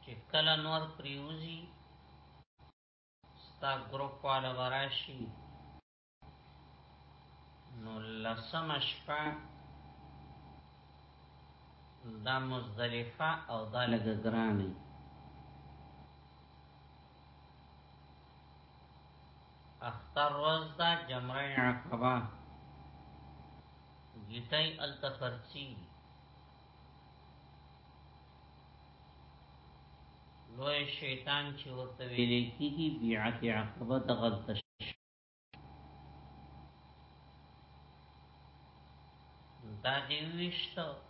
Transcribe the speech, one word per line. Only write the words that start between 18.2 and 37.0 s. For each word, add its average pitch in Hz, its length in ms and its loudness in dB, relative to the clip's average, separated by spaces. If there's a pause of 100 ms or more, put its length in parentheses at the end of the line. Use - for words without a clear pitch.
اختر 147 400 4 (120)
ورځ 160 220 6 (140)
دا 170 120 8 (180)
جمره 127 360 0 (220)
عقبه. 123 500 4 (2000)
ګیټۍ 120 380 2 (180)
الته 139 240 -2 (100)
خرڅي. 131 500 -4 (4000)
لوی 143 240 4 (160)
شیطان 143 480 0 (140)
چې - 100 -8
ورته 127 440 -6
ویلې 120 300 6 (140)
کیږي، 147 320 4 (120)
بیعت 113 400 4 (200)
عقبه 113 380 0
دغلته 113 560 4
ش-، - 440 -6 (4000)